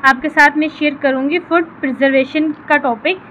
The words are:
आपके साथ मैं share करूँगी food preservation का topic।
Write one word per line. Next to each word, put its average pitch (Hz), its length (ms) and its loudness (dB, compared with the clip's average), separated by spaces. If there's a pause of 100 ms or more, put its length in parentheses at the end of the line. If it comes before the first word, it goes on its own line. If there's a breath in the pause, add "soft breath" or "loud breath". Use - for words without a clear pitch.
आपके 269 240 2
साथ 294 280 4
मैं 302 120 0
share 294 260 -2
करूँगी 277 440 -2
food 339 260 0
preservation 269 840 -2
का 294 280 -2
topic। 285 420 -2 (120)